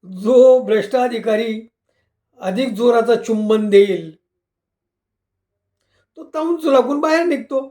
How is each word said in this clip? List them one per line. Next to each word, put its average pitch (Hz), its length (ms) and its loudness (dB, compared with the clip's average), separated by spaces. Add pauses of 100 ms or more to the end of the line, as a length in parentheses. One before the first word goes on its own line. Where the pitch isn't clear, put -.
जो 247 600 4
भ्रष्ट 208 320 -2
अधिकारी 226 720 -4 (720)
अधिक 208 340 -4
जोराचा 233 480 2
चुंबन 214 480 -2
देईल, 185 460 2 (2000)
तो 320 120 -20
तावून 320 300 -4
चुलाकून 277 400 0
बाहेर 320 260 0
निघतो. 269 340 -4 (120)